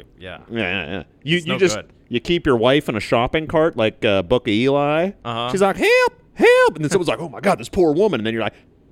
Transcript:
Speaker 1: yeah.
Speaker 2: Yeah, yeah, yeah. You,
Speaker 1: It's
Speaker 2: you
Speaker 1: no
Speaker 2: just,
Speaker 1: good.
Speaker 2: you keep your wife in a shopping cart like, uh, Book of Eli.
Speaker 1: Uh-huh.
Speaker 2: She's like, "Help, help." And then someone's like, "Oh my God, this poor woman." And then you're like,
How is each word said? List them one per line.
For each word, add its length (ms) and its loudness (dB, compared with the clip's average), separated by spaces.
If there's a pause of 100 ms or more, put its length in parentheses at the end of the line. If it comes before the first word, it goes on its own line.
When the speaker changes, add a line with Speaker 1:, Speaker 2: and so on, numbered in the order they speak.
(180)
Speaker 1:
yeah. 220 -16 (100)
Speaker 2:
Yeah, 100 -6
yeah, 320 -4
yeah. 120 -8 (200)
You, 140 0
Speaker 1:
It's 80 -6
Speaker 2:
you 80 -4
Speaker 1:
no 60 -4
Speaker 2:
just, 160 2
Speaker 1:
good. 100 -10 (240)
Speaker 2:
you 100 -2
keep 280 -2
your 100 4
wife 320 2
in 60 -2
a 40 -2
shopping 460 -2
cart 320 0
like, 260 -2
uh, 200 2
Book 240 0
of 40 0
Eli. 600 0 (120)
Speaker 1:
Uh-huh. 280 -6
Speaker 2:
She's 100 0
like, 160 2
"Help, 360 2 (200)
help." 420 4
And 80 -8
then 60 0
someone's 180 0
like, 120 -2
"Oh 100 -10
my 120 -14
God, 180 0
this 100 -14
poor 240 2
woman." 260 0
And 60 -4
then 80 -2
you're 80 -4
like, 140 -4 (360)